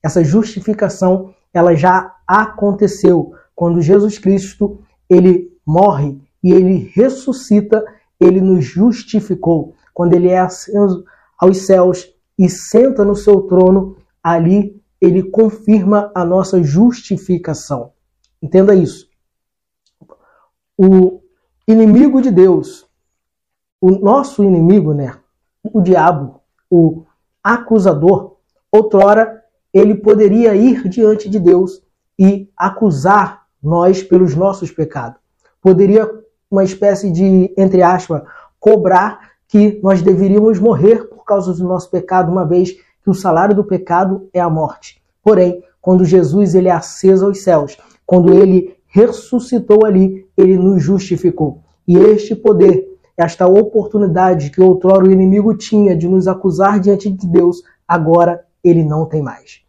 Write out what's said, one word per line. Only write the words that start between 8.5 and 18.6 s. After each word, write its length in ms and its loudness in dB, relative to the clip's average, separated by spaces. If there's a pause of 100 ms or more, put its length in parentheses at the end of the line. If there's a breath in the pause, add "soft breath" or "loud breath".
justificou. 1120 -4 (180)
Quando 220 0
ele 160 0
é 80 0
aceso 680 -4 (340 soft breath)
aos 280 2
céus 440 0 (280)
e 100 2
senta 560 -2
no 100 -2
seu 280 0
trono, 540 0 (260)
ali 580 -2 (180)
ele 240 0
confirma 920 -2
a 100 -4
nossa 380 -2
justificação. 1300 -4 (480)
Entenda 340 2